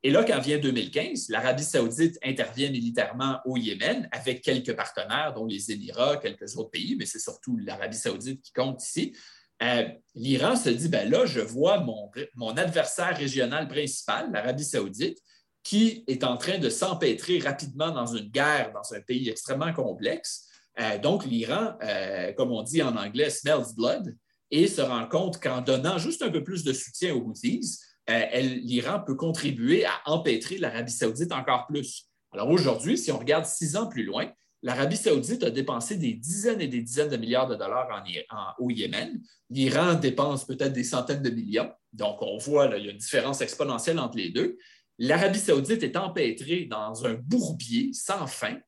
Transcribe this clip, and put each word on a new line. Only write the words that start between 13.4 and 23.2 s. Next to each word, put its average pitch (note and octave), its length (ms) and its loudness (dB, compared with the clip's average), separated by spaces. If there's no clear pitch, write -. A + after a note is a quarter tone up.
principal, C3+ 640 -2
l'Arabie B2 340 -2
saoudite, A2 540 -2
qui A3 440 4
est C3 180 0
en B2 120 2
train F#3 220 -2
de C#3 100 2
s'empêtrer E3+ 680 2
rapidement C#3 540 -2
dans A#2+ 220 -2
une G#2 140 -6
guerre C3+ 460 2
dans G#2 200 -10
un G2+ 60 -8
pays B2 300 -2
extrêmement C#3 420 -2
complexe. » - 760 -4
Euh, G#2+ 200 -2
donc, D3 280 2
l'Iran, B2+ 560 0
euh, G2 500 -2
comme C3+ 200 0
on A2 100 -4
dit C3+ 180 0
en B2+ 160 2
anglais, « G#2+ 340 0